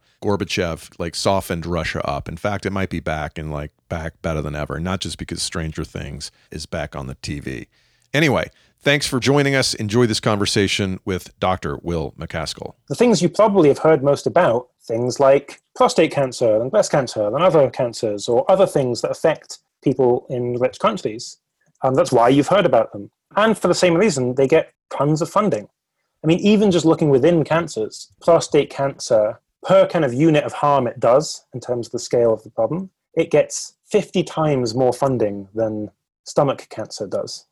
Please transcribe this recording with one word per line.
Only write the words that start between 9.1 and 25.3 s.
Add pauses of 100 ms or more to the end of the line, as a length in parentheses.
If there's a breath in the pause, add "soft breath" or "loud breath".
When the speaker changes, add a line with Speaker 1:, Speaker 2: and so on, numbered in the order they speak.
Speaker 1:
joining
us.
Enjoy
this
conversation
with
Doctor
Will
MacAskill. (120)
Speaker 2:
The
things
you
probably
have
heard
most
about, (120)
things
like (140)
prostate
cancer
and
breast
cancer
and
other
cancers
or
other
things
that
affect (260)
people
in
rich
countries. (440)
Um,
that's
why
you've
heard
about
them. (240)
And
for
the
same
reason,
they
get (180)
tons
of
funding. (560)